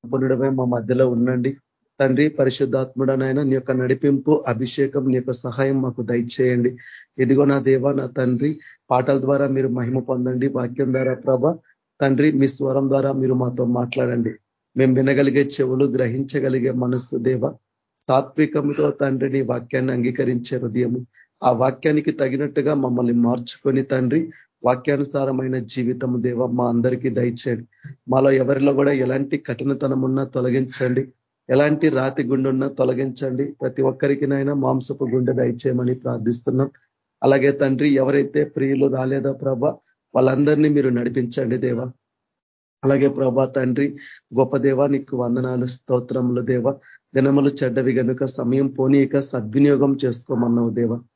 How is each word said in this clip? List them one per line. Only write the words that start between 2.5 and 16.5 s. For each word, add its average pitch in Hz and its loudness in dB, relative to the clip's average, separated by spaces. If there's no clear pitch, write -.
నీ 131 2
యొక్క 131 -4
నడిపింపు, 135 2
అభిషేకం, 131 -2
నీ 127 2
యొక్క 127 -4
సహాయం 135 -2
మాకు 123 -6
దయచేయండి. 120 0
ఇదిగో 135 4
నా 139 2
దేవ, 135 2
నా 127 -4
తండ్రి, 127 0
పాటల 131 2
ద్వారా 139 2
మీరు 127 0
మహిమ 123 -2
పొందండి, 127 -2
వాక్యం 127 -2
ద్వారా 131 0
ప్రభ, 135 2
తండ్రి 139 4
మీ 139 4
స్వరం 135 0
ద్వారా 139 2
మీరు 131 2
మాతో 123 -2
మాట్లాడండి. 120 -2
మేము 131 4
వినగలిగే 139 4
చెవులు, 131 2
గ్రహించగలిగే 131 0